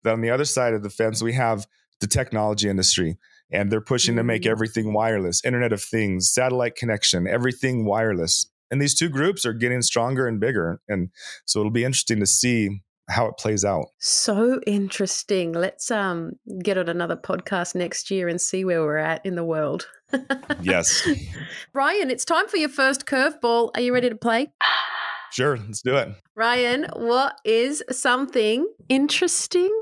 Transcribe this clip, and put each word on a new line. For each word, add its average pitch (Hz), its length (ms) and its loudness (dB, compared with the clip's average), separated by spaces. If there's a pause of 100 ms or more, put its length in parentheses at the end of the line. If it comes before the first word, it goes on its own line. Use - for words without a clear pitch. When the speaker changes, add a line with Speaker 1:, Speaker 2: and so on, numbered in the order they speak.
Speaker 1:
But 113 80 4
on 113 80 0
the 113 100 0
other 135 140 2
side 123 300 0
of 104 100 -4
the 98 60 -6
fence, 110 340 0
we 117 80 0
have 113 340 0 (340)
the 104 60 -4
technology 107 640 0
industry. 92 500 0 (340)
And 101 200 -2
they're 110 80 0
pushing 117 340 0
to 113 80 2
make 113 200 -2
Speaker 2:
Mm. 110 100 2
Speaker 1:
everything 110 400 -2
wireless, 104 520 0
Internet 123 280 0
of 101 100 -4
Things, 98 500 0
satellite 123 440 0
connection, 101 500 0
everything 123 580 0
wireless. 101 640 0 (220)
And 135 100 -2
these 143 140 0
two 170 140 0
groups 156 360 -2
are 117 80 0
getting 123 300 0
stronger 127 460 0
and 110 100 -2
bigger. 98 500 0
And 90 220 -2 (360)
so - 120 0
it'll 107 140 0
be 117 100 2
interesting 123 380 0
to 98 60 2
see 107 540 2 (300)
how 117 160 2
it - 120 -6
plays 107 260 0
out. 92 220 0 (120)
Speaker 2:
So 233 720 2
interesting. 190 840 -2
Let's, 175 380 -4
um, 175 440 -2 (280)
get 190 160 2
on 170 100 0
another 170 280 -2
podcast 180 580 -4
next 180 340 -4
year 185 200 -2
and 170 120 -4
see 190 240 -2
where 170 180 2
we're 151 160 0
at 160 280 -2
in 185 80 -4
the 170 100 -4
world. 156 440 -2 (240)
<laughs> 269 500 -4
Speaker 1:
Yes. 92 440 2 (680)
Speaker 2:
Ryan, 294 340 2
it's - 160 -4
time 339 220 2
for - 100 -4
your 302 120 2
first 269 360 2
curveball. 247 680 2
Are - 60 0
you 247 120 2
ready 247 180 4
to 220 60 -8
play? 233 360 0 (800)
Speaker 1:
Sure, 131 240 2
let's 110 260 -10
do 127 140 2
it. 127 120 2 (280)
Speaker 2:
Ryan, 247 580 2
what 240 500 0
is 240 460 2
something 254 760 2 (200)
interesting 359 920 2